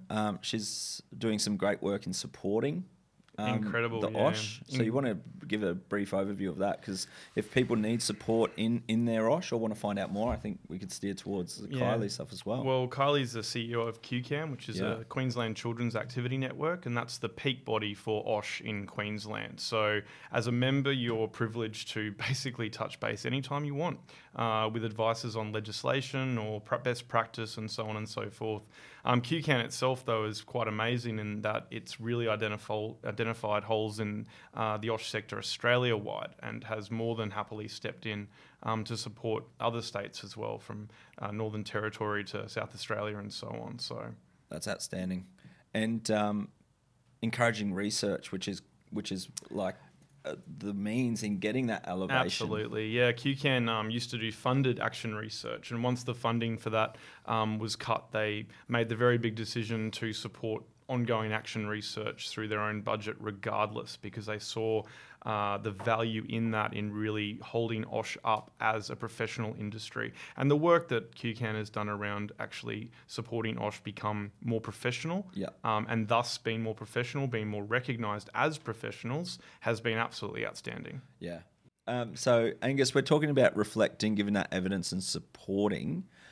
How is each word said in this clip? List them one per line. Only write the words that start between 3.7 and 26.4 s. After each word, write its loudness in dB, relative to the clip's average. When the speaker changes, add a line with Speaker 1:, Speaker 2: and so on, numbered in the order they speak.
Speaker 1:
the 0
Speaker 2:
yeah. -2
Speaker 1:
osh. 0
So -2
Speaker 2:
In- 6
Speaker 1:
you 0
wanna 2
give 2
a 2
brief -2
overview 0
of -4
that? 2
'Cause -4
if 0
people 6
need 2
support 2
in, 2
in 4
their 4
osh 2
or 2
wanna 0
find 0
out 0
more, 2
I 0
think -6
we -6
could -8
steer -2
towards -4
the -10
Speaker 2:
Yeah. 0
Speaker 1:
Kylie 0
stuff -6
as -10
well. 0
Speaker 2:
Well, 4
Kylie's 4
the -4
C -2
E 0
O 2
of -2
Q -2
cam, -2
which -8
is -4
Speaker 1:
Yeah. 0
Speaker 2:
a -8
Queensland 0
Children's -2
Activity -2
Network, -2
and 0
that's -2
the -2
peak -2
body 0
for 0
osh 0
in -4
Queensland. -6
So 2
as 2
a 2
member, 4
you're 2
privileged -2
to -2
<laughs> -4
basically -2
touch -6
base -2
anytime -2
you -4
want, -2
uh, 2
with -2
advices 0
on -2
legislation 0
or -2